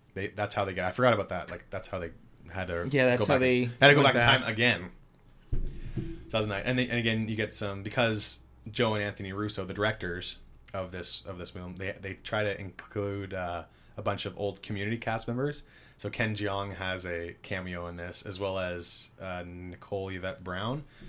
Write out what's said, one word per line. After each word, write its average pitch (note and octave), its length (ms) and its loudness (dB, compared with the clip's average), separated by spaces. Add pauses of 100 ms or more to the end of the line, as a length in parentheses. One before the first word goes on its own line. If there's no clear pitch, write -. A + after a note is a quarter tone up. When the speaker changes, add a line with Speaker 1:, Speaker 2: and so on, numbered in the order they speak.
(140)
Speaker 1:
They, G2 140 -4
that's G#2 260 -2
how G#2 100 2
they F#2+ 100 -2
get, F2+ 100 -2
I F2+ 80 0
forgot B2 220 6
about G2 160 -2
that. F2 200 -4
Like, F2+ 200 -10
that's F#2+ 180 -8
how F#2+ 100 -4
they E2+ 120 -4 (420)
had F#2+ 160 -4
to E2+ 220 -2
Speaker 2:
Yeah, C3+ 140 6
Speaker 1:
go B2 120 8
Speaker 2:
that's G#2+ 120 4
how C#3+ 60 6
Speaker 1:
back - 20 8
in, B2 40 4
Speaker 2:
they B2 300 4 (100)
Speaker 1:
had C#3 80 12
to C#3+ 60 12
go D3 80 8
Speaker 2:
went C3+ 120 8
Speaker 1:
back - 0 -
in B2 60 6
Speaker 2:
back. B2+ 220 8
Speaker 1:
time - 100 0
again. G#2+ 380 2 (640)
So - 60 4 (720)
that A2+ 60 0
was G#2+ 100 2
nice. G2 180 -2
And B2+ 120 2
they, B2+ 100 2
and A#2+ 100 0
again, A2 300 0
you A2 80 -2
get A2 180 -2
some, G2 280 -2
because A2 560 0 (320)
Joe A2 240 2
and G#2 80 0
Anthony G2 300 -4
Russo, G#2 320 -4
the F#2 100 -6
directors G2+ 640 -2 (380)
of F#2 160 -6
this, F2+ 360 -8
of F2+ 120 -10
this F2 120 -10
film, F2+ 260 -10
they, F#2+ 240 -6
they F#2+ 140 -8
try - 300 -2
to G2 160 -2
include, G2 760 -6
uh, F2 300 -4 (340)
a G2+ 40 -10
bunch G2+ 240 -2
of F#2 120 -8
old G2+ 240 -4
Community G#2+ 360 -4
cast A2+ 280 -2
members. C#3 360 -4 (340)
So G2+ 140 -6
Ken A2 240 0
Jeong G2+ 420 -2
has F#2 300 -4
a E2+ 340 -4
cameo F2+ 460 -6
in F2 100 -8
this, F2 300 -8
as F#2+ 120 -6
well F#2+ 200 -2
as, F2 500 -4 (120)
uh, F2+ 260 -6
Nicole F2+ 640 -8
Yvette F#2 340 -8
Brown. G#2+ 400 -4 (240)